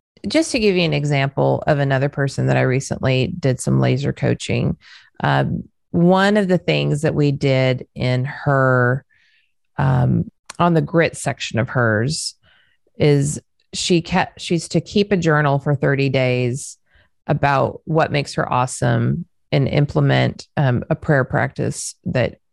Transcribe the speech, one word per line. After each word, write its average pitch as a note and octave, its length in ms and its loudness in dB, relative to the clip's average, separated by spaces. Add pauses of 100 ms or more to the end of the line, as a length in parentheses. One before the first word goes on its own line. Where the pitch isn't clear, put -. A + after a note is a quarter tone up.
(280)
just D#4 240 0
to C4 80 0
give G3+ 160 2
you F3+ 80 2
an D#3 100 0
example C#3 720 0
of D3 140 2
another C#3 300 0
person C3+ 380 -2
that C3 100 2
I C3 40 2
recently C3 760 0
did B2+ 220 -2
some C3 180 0
laser C3 320 0
coaching, - 680 -2 (460)
um, C#3 400 0 (260)
one F#3 480 4
of G3+ 100 0
the F3+ 100 2
things D3 440 0
that D3+ 140 0
we D3 160 2
did C3 640 0
in B2+ 300 -2
her, C3 760 2 (760)
um, C3+ 520 0 (300)
on F3 140 2
the D#3 80 4
grit D#3+ 360 0
section - 420 -6
of B2 100 -2
hers A#2+ 680 -2 (640)
is D3 440 2 (320)
she E3+ 280 0
kept, - 380 -4
she's - 300 -4
to E3+ 100 0
keep G3+ 320 -2
a G3 60 0
journal D3+ 420 2
for D3 160 -2
thirty C#3 320 0
days B2+ 680 -2 (500)
about C#3 580 0
what D#3 260 0
makes C#3+ 240 -4
her - 160 -4
awesome B2+ 760 0 (260)
and C#3+ 160 2
implement, C#3 880 0
um, B2+ 340 0
a D#3 60 0
prayer C#3 300 0
practice B2+ 680 -4 (100)
that, - 340 -2 (140)